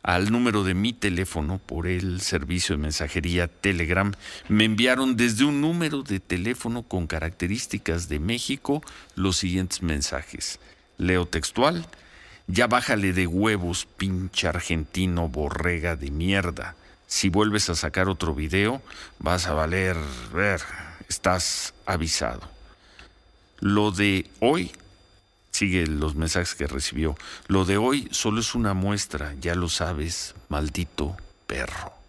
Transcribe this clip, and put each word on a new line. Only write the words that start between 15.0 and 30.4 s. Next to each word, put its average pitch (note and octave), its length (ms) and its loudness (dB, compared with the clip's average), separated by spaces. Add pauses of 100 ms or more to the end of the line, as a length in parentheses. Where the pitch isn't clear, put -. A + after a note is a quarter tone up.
borrega D#2+ 680 -2
de C#2 160 -6
mierda. F2 640 0 (320)
Si - 220 0
vuelves G#2 400 4
a E2+ 60 0
sacar F#2 340 0
otro E2 260 -2
video, F#2+ 460 0 (380)
vas F2 280 0
a D#2 60 0
valer, F2 420 0 (380)
ver, F#2 260 0 (480)
estás - 680 -2 (120)
avisado. D#2 560 -2 (1200)
Lo G#2 300 4
de G2 380 2 (120)
hoy", D#3+ 320 2 (760)
sigue F#2 340 2
los D#2 300 -2
mensajes D#2+ 400 -2
que C#2+ 100 -4
recibió, C#2+ 500 -4 (300)
"lo F#2+ 180 4
de G2 140 2
hoy B2+ 320 0
solo A2 320 0
es - 140 -4
una G#2+ 180 2
muestra, F#2 640 -2
ya E2+ 140 -2
lo F2 160 -2
sabes, D#2+ 640 -4 (160)